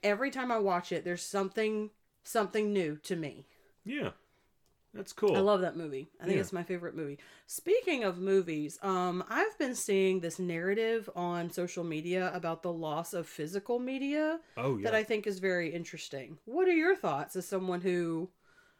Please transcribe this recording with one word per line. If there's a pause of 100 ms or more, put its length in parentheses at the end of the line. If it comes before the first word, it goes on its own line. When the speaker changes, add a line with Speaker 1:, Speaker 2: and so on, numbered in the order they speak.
Speaker 1:
every
time
I
watch
it,
there's
something, (320)
something
new
to
me. (380)
Speaker 2:
Yeah. (840)
That's
cool.
Speaker 1:
I
love
that
movie. (140)
I
think
Speaker 2:
Yeah.
Speaker 1:
it's
my
favorite
movie. (260)
Speaking
of
movies,
um,
I've
been
seeing
this
narrative
on
social
media
about
the
loss
of
physical
media (160)
Speaker 2:
Oh,
yeah.
Speaker 1:
that
I
think
is
very
interesting.
What
are
your
thoughts
as
someone
who (500)